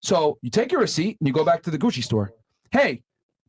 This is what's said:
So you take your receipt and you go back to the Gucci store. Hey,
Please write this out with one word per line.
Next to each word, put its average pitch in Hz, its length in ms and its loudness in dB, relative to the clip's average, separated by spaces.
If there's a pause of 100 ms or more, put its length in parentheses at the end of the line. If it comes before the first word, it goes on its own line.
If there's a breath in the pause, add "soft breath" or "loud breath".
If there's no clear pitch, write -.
So 156 400 2
you 123 80 -8
take 240 220 0
your 349 80 0
receipt 190 400 0
and 160 60 -2
you 135 60 2
go 151 120 2
back 170 180 2
to 175 80 -8
the 156 80 -4
Gucci 135 240 -2
store. 104 300 -2 (380)
Hey, 233 320 0 (460)